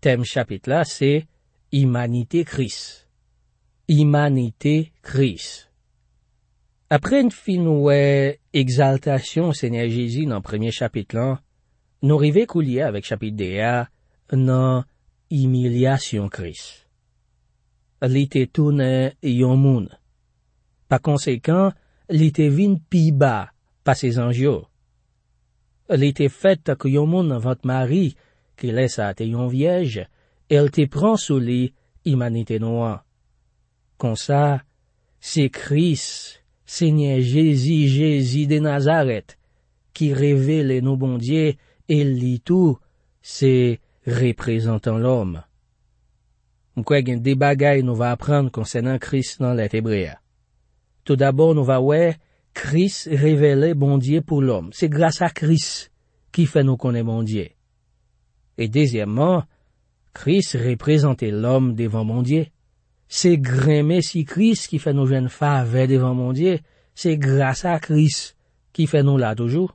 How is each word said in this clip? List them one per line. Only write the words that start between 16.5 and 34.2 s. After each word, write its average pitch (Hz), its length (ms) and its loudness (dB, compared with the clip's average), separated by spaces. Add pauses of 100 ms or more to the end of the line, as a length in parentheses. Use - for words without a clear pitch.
Li 131 240 0
te 135 240 -2
tounen 135 680 0
yon 127 420 2
moun. 131 260 2 (1040)
Pa 131 100 2
konsekan, 156 720 0 (360)
li 160 220 4
te 156 220 2
vin 196 240 2
pi 160 340 2
ba 135 380 0 (360)
pa 135 120 2
se 127 160 -2
zanj 120 300 -2
yo. 139 120 2 (1300)
Li 143 240 2
te 139 160 0
fèt - 360 0
tak 143 240 -4
yon 147 200 2
moun 175 200 0
nan 123 120 -2
vant 127 240 -2
Mari, 131 480 0 (460)
ki 120 140 -6
lè 127 160 0
sa 104 240 -4
te 113 140 -6
yon 120 220 -4
vyèj, 135 560 -2 (440)
el 147 240 4
te 151 140 2
pran 202 300 0
sou 139 240 -2
li 123 320 -2 (320)
imanite 117 560 -2
nou 117 240 -2
an. 107 160 -6 (960)
Konsa, 139 600 -2 (640)